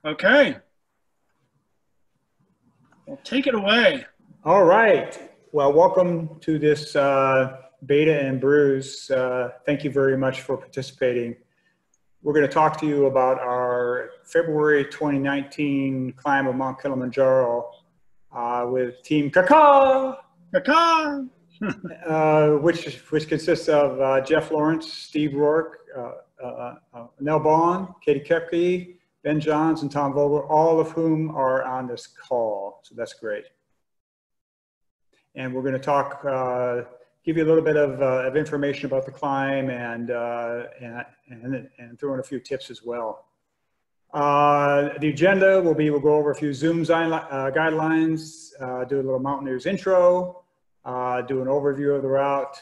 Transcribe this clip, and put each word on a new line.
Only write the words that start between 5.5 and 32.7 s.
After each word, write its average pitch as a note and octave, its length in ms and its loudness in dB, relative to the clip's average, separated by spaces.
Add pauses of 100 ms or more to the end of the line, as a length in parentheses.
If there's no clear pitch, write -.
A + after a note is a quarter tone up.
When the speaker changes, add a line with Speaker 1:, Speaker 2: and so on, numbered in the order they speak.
Speaker 2:
Well, C#3+ 180 4
welcome E3+ 720 4
to D#3 180 -2
this, D3+ 380 0
uh, C3+ 640 2 (260)
Beta D3 340 4
and C3+ 220 -2
Brews. C3+ 680 2
Uh, B2+ 420 -2 (140)
thank D3 200 -2
you D3 40 -2
very C3+ 280 2
much C3 240 -2
for C3 160 -6
participating. B2 800 -6 (840)
We're D3+ 120 -2
gonna D3 160 -4
talk F3+ 320 0
to D#3 40 -4
you C#3+ 200 2
about B2+ 340 0
our B2 680 -4 (160)
February D3+ 580 0
twenty C#3+ 360 -4
nineteen C#3 1000 -4
climb C#3 300 0
of B2+ 100 -2
Mount C3 240 -6
Kilimanjaro, B2+ 920 0 (600)
uh, A#2+ 340 -4
with B2 340 -4
Team D3 300 -2
Kaka. C4+ 880 6 (360)
Speaker 1:
Kaka! D4+ 760 2
<laughs> - 40 -20 (720)
Speaker 2:
Uh, D#3 440 4
which, D3+ 480 0 (100)
which D#3 180 -2
consists D#3+ 400 -2
of, C#3+ 320 2
uh, C3+ 220 2
Jeff D3+ 280 0
Lawrence, D#3 440 -2
Steve D3+ 400 -4
Rourke, D3+ 460 0 (140)
uh, B2 180 -10 (300)
uh, A#2+ 340 -12 (180)
uh, A#2+ 140 -18 (120)
Nell D3+ 180 -2
Bond, E3 520 2 (120)
Katie C#3 200 0
Koepke, F3 720 -2 (300)
Ben D3+ 160 0
Johns, D3+ 400 0
and C#3+ 100 -4
Tom C#3+ 220 -2
Vogel, C#3+ 360 0
all D#3+ 300 4
of D#3+ 120 0
whom D#3 440 -2
are C3 300 0
on B2+ 200 -6
this A#2+ 220 -12
call. G#2 760 -6